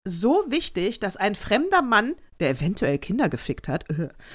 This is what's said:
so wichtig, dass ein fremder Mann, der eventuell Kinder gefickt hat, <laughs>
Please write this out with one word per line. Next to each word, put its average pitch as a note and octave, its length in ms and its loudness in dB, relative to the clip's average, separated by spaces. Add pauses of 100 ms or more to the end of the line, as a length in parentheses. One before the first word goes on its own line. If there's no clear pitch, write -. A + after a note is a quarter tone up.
so A3+ 400 4
wichtig, A3+ 520 -2
dass G3 180 -2
ein G3+ 180 0
fremder E4+ 480 2
Mann, A#3 320 2 (240)
der D3 100 2
eventuell C#3+ 480 0
Kinder G#3+ 320 0
gefickt - 400 -6
hat, C#3+ 200 -4
<laughs> E3 40 -4 (420)